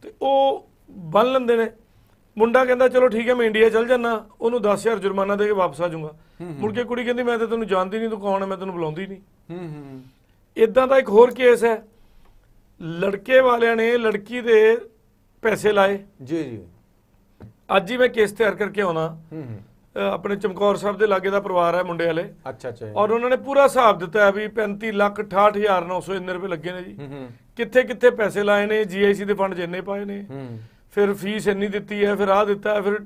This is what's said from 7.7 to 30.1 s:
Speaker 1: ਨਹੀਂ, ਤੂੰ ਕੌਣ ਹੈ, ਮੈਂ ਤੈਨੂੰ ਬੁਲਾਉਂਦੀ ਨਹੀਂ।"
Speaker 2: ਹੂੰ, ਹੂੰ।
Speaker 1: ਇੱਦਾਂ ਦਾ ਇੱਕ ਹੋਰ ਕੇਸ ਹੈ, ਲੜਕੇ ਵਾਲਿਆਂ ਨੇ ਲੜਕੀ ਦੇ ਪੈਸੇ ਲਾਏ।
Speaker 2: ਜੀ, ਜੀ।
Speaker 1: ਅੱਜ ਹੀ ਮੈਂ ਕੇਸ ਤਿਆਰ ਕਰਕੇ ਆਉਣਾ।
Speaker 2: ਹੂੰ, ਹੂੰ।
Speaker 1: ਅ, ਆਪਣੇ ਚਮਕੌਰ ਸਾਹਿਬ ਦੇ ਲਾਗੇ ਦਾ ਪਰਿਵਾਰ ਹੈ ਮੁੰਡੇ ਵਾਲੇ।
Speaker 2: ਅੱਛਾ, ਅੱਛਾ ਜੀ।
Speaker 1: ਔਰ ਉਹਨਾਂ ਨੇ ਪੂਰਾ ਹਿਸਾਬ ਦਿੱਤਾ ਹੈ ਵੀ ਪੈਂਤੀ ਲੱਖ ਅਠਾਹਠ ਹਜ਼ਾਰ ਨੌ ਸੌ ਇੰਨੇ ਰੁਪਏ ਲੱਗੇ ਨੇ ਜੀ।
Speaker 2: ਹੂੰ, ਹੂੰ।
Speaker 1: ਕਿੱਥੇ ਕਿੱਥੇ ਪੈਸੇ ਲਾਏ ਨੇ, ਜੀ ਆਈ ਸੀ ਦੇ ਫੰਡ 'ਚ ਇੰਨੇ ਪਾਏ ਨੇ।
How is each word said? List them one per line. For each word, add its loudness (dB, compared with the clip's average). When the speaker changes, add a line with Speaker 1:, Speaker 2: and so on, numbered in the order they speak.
Speaker 1:
ਨਹੀਂ, -4
ਤੂੰ -8
ਕੌਣ -2
ਹੈ, -6
ਮੈਂ -6
ਤੈਨੂੰ -10
ਬੁਲਾਉਂਦੀ -6
ਨਹੀਂ।" -16
Speaker 2:
ਹੂੰ, -12
ਹੂੰ। -14
Speaker 1:
ਇੱਦਾਂ 4
ਦਾ 4
ਇੱਕ 2
ਹੋਰ 6
ਕੇਸ 4
ਹੈ, 0
ਲੜਕੇ 0
ਵਾਲਿਆਂ 4
ਨੇ 0
ਲੜਕੀ -4
ਦੇ 6
ਪੈਸੇ 0
ਲਾਏ। 2
Speaker 2:
ਜੀ, -6
ਜੀ। -12
Speaker 1:
ਅੱਜ -2
ਹੀ -4
ਮੈਂ 4
ਕੇਸ 0
ਤਿਆਰ 0
ਕਰਕੇ -4
ਆਉਣਾ। -4
Speaker 2:
ਹੂੰ, -12
ਹੂੰ। -14
Speaker 1:
ਅ, -4
ਆਪਣੇ -4
ਚਮਕੌਰ 0
ਸਾਹਿਬ -4
ਦੇ 2
ਲਾਗੇ 2
ਦਾ 0
ਪਰਿਵਾਰ 0
ਹੈ 0
ਮੁੰਡੇ -2
ਵਾਲੇ। -4
Speaker 2:
ਅੱਛਾ, -12
ਅੱਛਾ -12
ਜੀ। -12
Speaker 1:
ਔਰ 2
ਉਹਨਾਂ 0
ਨੇ 2
ਪੂਰਾ 4
ਹਿਸਾਬ 4
ਦਿੱਤਾ 2
ਹੈ 4
ਵੀ -4
ਪੈਂਤੀ -6
ਲੱਖ 0
ਅਠਾਹਠ 2
ਹਜ਼ਾਰ 2
ਨੌ -6
ਸੌ -8
ਇੰਨੇ -6
ਰੁਪਏ -8
ਲੱਗੇ -8
ਨੇ -12
ਜੀ। -16
Speaker 2:
ਹੂੰ, -14
ਹੂੰ। -14
Speaker 1:
ਕਿੱਥੇ 2
ਕਿੱਥੇ 2
ਪੈਸੇ 0
ਲਾਏ 2
ਨੇ, 0
ਜੀ -2
ਆਈ 6
ਸੀ -6
ਦੇ 0
ਫੰਡ -2
'ਚ -10
ਇੰਨੇ -6
ਪਾਏ -6
ਨੇ। -12